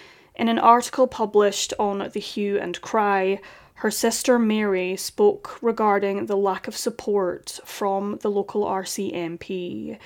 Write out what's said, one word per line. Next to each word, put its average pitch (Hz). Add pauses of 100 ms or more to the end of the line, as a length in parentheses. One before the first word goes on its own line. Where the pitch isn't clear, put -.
(340)
In 233
an 226
article 240
published 208
on 202
The 208
Hue 202
and 175
Cry, 196 (400)
her 214
sister 240
Mary 202
spoke -
regarding 208
the 202
lack 196
of -
support -
from 202
the 208
local 202
R 190
C -
M 170
P. 185